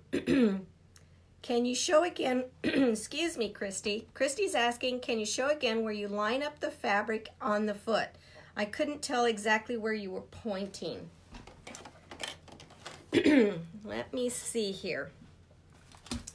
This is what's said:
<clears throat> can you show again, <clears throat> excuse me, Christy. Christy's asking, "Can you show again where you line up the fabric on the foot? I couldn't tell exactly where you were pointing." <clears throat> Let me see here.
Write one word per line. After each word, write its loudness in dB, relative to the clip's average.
<clears throat> 4
can 2
you 0
show 6
again, 0
<clears throat> -20
excuse 2
me, -2
Christy. -6
Christy's 0
asking, 0
"Can -2
you -2
show -2
again 0
where -2
you -4
line 0
up -8
the -4
fabric -2
on 0
the -2
foot? 0
I 0
couldn't -4
tell 2
exactly 2
where -2
you -4
were -8
pointing." -8
<clears throat> 6
Let -6
me -2
see -4
here. -6